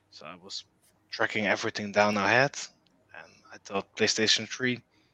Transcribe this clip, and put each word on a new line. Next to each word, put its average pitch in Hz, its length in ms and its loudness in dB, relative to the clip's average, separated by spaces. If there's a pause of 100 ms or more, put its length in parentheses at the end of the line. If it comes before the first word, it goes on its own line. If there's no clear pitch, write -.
(120)
So - 160 -18
I 85 160 -14
was - 220 -14 (440)
tracking 110 380 -2
everything 107 440 -2
down 104 280 4
I 98 100 2
had, 127 260 4 (640)
and 80 160 -20 (180)
I 101 140 -20
thought 98 300 -6
PlayStation 107 520 2
three 123 320 -4 (340)